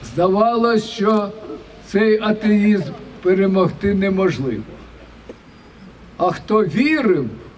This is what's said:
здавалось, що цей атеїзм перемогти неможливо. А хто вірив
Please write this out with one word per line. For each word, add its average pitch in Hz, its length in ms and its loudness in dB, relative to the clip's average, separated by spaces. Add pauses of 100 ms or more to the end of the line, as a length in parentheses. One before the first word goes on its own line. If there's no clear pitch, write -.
здавалось, 220 840 2
що 208 400 0 (560)
цей 214 360 2
атеїзм 208 720 2 (300)
перемогти 190 720 2
неможливо. 175 680 0 (1500)
А 170 140 0
хто 214 320 0
вірив 202 680 0 (280)